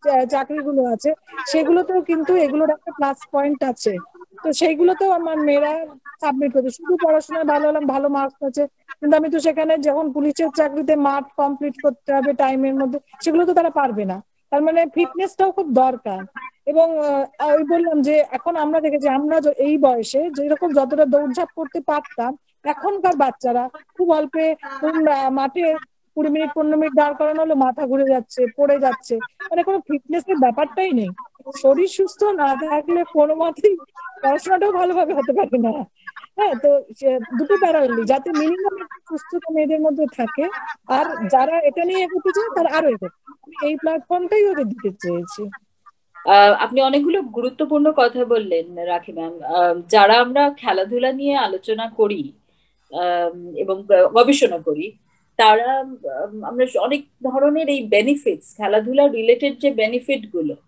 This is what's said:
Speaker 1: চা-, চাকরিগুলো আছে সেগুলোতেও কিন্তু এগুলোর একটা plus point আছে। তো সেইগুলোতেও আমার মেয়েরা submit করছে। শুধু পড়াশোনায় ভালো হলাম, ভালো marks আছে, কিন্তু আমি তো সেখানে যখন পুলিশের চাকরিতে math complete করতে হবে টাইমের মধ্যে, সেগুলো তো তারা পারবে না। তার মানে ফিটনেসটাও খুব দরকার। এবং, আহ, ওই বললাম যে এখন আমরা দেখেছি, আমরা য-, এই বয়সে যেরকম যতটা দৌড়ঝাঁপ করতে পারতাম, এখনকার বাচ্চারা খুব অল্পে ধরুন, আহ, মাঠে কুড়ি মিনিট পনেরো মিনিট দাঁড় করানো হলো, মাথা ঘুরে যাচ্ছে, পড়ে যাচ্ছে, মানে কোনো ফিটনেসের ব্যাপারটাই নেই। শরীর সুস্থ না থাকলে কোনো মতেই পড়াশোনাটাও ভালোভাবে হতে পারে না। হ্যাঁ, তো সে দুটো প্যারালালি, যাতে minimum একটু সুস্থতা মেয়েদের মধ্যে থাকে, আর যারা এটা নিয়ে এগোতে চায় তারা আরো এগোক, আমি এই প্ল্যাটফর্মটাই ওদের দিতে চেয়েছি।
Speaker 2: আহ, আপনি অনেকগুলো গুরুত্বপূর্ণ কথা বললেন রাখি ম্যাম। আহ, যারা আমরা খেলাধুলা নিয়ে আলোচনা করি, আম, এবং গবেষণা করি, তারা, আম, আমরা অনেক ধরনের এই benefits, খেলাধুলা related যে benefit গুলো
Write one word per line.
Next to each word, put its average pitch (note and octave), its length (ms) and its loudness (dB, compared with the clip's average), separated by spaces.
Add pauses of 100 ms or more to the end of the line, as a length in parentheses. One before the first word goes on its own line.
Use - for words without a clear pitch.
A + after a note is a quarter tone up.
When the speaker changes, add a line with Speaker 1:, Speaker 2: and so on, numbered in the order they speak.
Speaker 1:
চা-, C4 240 2
চাকরিগুলো C#4 560 -2
আছে B3 300 -2 (380)
সেগুলোতেও F4 500 2
কিন্তু E4 340 0
এগুলোর D4+ 340 2
একটা D4+ 220 -4
plus C#4 260 -4 (140)
point C#4+ 320 0
আছে। A3+ 340 -4 (460)
তো D#4 100 0
সেইগুলোতেও F4+ 580 2
আমার E4 260 -2
মেয়েরা D4+ 480 0 (360)
submit C#4 320 -2
করছে। C4 160 2
শুধু E4+ 340 -2
পড়াশোনায় D#4 400 0
ভালো D4 240 0
হলাম, D4+ 180 0
ভালো C#4 240 0
marks C#4 340 -4
আছে, C#4 240 -2
কিন্তু - 500 -2
আমি D#4 120 0
তো D#4+ 100 -2
সেখানে D#4+ 380 0
যখন D4 360 -2
পুলিশের D4 420 -2
চাকরিতে D4+ 400 0
math C#4 280 0 (140)
complete C#4+ 360 -2 (100)
করতে C#4 300 -2
হবে C#4 200 0
টাইমের C4+ 420 0
মধ্যে, C4+ 240 -2 (240)
সেগুলো E4+ 220 2
তো F4 80 0
তারা E4+ 160 2
পারবে B3 360 -2
না। F#3+ 180 -8 (260)
তার C#4+ 120 0
মানে E4 240 2
ফিটনেসটাও F#4 680 -2
খুব F4 220 -4
দরকার। A3+ 520 0 (400)
এবং, D#4+ 340 2
আহ, C#4+ 560 0
ওই D#4 80 2
বললাম D#4+ 380 0
যে D4 300 2
এখন E4+ 240 -4
আমরা D#4 260 0
দেখেছি, D4 260 0
আমরা D4 320 0
য-, D4 180 0
এই D4 200 2
বয়সে C4 520 0
যেরকম D4 440 -2
যতটা C#4 320 2
দৌড়ঝাঁপ C#4+ 500 0
করতে D#4+ 260 -8
পারতাম, C#4+ 560 -6 (260)
এখনকার F4 520 -2
বাচ্চারা B3+ 540 -2 (280)
খুব F4 140 2
অল্পে D#4 440 0 (260)
ধরুন, D#4 260 0
আহ, C4+ 220 2
মাঠে C4+ 440 -2 (420)
কুড়ি D4+ 140 -2
মিনিট D#4 260 -2
পনেরো D4+ 220 0
মিনিট D#4 160 -2
দাঁড় D4 200 2
করানো D#4 280 -2
হলো, D#4+ 140 0
মাথা C4 320 0
ঘুরে C4+ 180 0
যাচ্ছে, B3+ 400 0 (120)
পড়ে C#4+ 220 2
যাচ্ছে, B3+ 380 -2
মানে E4 460 -6
কোনো G4 160 0
ফিটনেসের D4+ 560 -4
ব্যাপারটাই D4+ 560 0
নেই। A3 180 -2 (520)
শরীর C#4 260 4
সুস্থ F#4+ 360 -2
না D4+ 320 0
থাকলে D4+ 480 -2
কোনো D#4 320 2
মতেই E4 400 0 (480)
পড়াশোনাটাও F4+ 480 2
ভালোভাবে F4+ 420 0
হতে C#4 200 -2
পারে C4+ 240 0
না। A3+ 140 0 (640)
হ্যাঁ, G4 180 0 (100)
তো C#4+ 180 6 (180)
সে C4 200 0
দুটো B3+ 380 0
প্যারালালি, D4 480 2
যাতে C4+ 260 0
minimum F4+ 460 -2
একটু F#4 200 -14 (120)
সুস্থতা D#4+ 440 -8
মেয়েদের D#4 280 0
মধ্যে D4+ 240 2 (120)
থাকে, D4 320 -2 (380)
আর D4+ 400 -2
যারা C4+ 320 4
এটা E4 260 0
নিয়ে F#4 180 0
এগোতে F#4 320 -2
চায় A4 200 -2
তারা D#4+ 220 0
আরো D#4+ 120 2
এগোক, F#3+ 220 -4 (160)
আমি D4 420 -8
এই D#4 60 -4
প্ল্যাটফর্মটাই F4 720 0
ওদের D#4 200 0
দিতে G3+ 240 -6
চেয়েছি। F3 540 -8 (840)
Speaker 2:
আহ, G3+ 240 8
আপনি B3 280 0
অনেকগুলো D4 400 2
গুরুত্বপূর্ণ C4+ 760 0
কথা A#3+ 300 2
বললেন F3+ 520 -2
রাখি F3 360 -4
ম্যাম। E3 300 -10
আহ, F3 440 0
যারা G#3 260 6
আমরা B3 360 4
খেলাধুলা A#3+ 600 -2
নিয়ে C#4 240 -2
আলোচনা A3 540 -4
করি, G3+ 440 -2 (600)
আম, F3 640 -2
এবং F#3+ 260 -4 (300)
গবেষণা A#3+ 440 4
করি, D#3+ 340 -6 (460)
তারা, A#3 420 4
আম, G#3 640 -10
আমরা B3 380 -2
অনেক C#4+ 240 -2 (180)
ধরনের C#4+ 460 0
এই C4+ 180 -2
benefits, G#3+ 720 0
খেলাধুলা A3 500 2
related A#3+ 520 2
যে C#4 120 2
benefit A3+ 600 -2
গুলো F3 240 -4 (120)